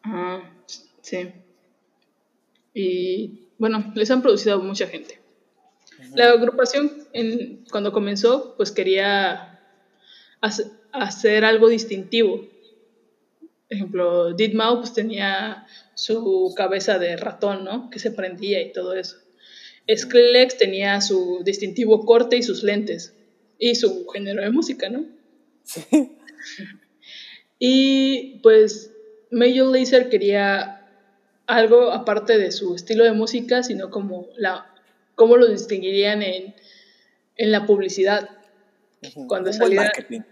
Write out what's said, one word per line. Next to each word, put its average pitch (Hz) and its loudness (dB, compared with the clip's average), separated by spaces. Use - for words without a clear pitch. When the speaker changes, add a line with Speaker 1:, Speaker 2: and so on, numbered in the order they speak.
Speaker 1:
Ah, 185 -10
sí. 180 -12
Y, 185 -6
bueno, 220 -4
les 220 -2
han 254 2
producido 214 2
a 185 -2
mucha 190 -6
gente. - -18
Speaker 2:
Ujú. 262 -16
Speaker 1:
La 240 8
agrupación, 254 2
en, 226 -6
cuando 208 -4
comenzó, 208 -2
pues, - -2
quería 196 -2
hace-, 214 -4
hacer 214 0
algo 220 6
distintivo. 208 -2
Por 214 -10
ejemplo, 175 -2
deadmau 220 0
five 240 -6
pues, - -12
tenía 208 -6
su 190 0
cabeza 190 0
de 175 -2
ratón, 196 -6
¿no? 233 -10
Que - -16
se 220 -6
prendía 190 -6
y - -10
todo 185 -8
eso. 190 -10
Speaker 2:
Ujú. 220 2
Speaker 1:
Skrillex 247 4
tenía 196 0
su 180 -2
distintivo 214 0
corte 240 4
y 240 0
sus 233 -4
lentes. 208 -4
Y 233 0
su 190 -2
género 196 -8
de 202 -4
música, 254 -4
¿no? 277 -8
Speaker 2:
Sí. - -16
Speaker 1:
Y, 269 0
pues, 220 6
Major 254 4
Lazer 254 2
quería 202 -2
algo 240 6
aparte 214 0
de 185 0
su 180 -6
estilo 220 2
de 220 4
música, 240 -2
sino 202 -8
como 190 -10
la, 190 -6
cómo 233 8
lo 240 8
distinguirían 196 -2
en, 190 -8
en 214 0
la 208 0
publicidad. 202 0
Speaker 2:
Ujú. 135 -18
Speaker 1:
Cuando - -4
Speaker 2:
Un 107 -8
buen - 2
Speaker 1:
saliera 196 2
Speaker 2:
marketing. - -6